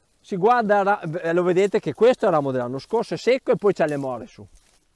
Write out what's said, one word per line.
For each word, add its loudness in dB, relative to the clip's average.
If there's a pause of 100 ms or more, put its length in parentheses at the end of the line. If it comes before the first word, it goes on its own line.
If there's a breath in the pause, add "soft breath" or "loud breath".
(220)
si -8
guarda, 2
ra-, 0
eh, -4
lo 2
vedete 2
che -4
questo 2
è 2
il 2
ramo 0
dell'anno -4
scorso, -4
è -8
secco 0
e 2
poi 0
c'ha 0
le -2
more -8
su. -20 (500)